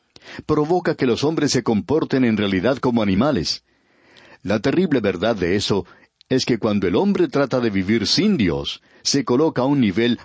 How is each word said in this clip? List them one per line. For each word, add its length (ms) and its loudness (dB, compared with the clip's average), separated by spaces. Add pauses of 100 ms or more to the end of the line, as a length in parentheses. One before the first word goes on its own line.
(440)
Provoca 500 0
que 120 -2
los 180 0
hombres 280 0
se 100 0
comporten 600 0
en 120 2
realidad 400 0
como 260 0
animales. 600 0 (760)
La 180 -2
terrible 400 0
verdad 360 0
de 200 0
eso 300 -2 (420)
es 160 0
que 140 0
cuando 280 0
el 100 0
hombre 320 2
trata 320 -2
de 100 0
vivir 360 0
sin 300 2
Dios, 460 -2 (200)
se 220 -2
coloca 380 0
a 40 0
un 140 2
nivel 440 0